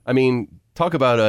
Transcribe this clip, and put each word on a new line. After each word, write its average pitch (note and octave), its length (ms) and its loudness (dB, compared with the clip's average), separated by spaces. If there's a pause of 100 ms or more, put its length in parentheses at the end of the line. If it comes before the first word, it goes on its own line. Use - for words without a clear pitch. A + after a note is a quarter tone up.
I B2 80 -4
mean, B2+ 340 0 (280)
talk E3+ 180 -4
about, B2+ 260 0
uh, A2 100 2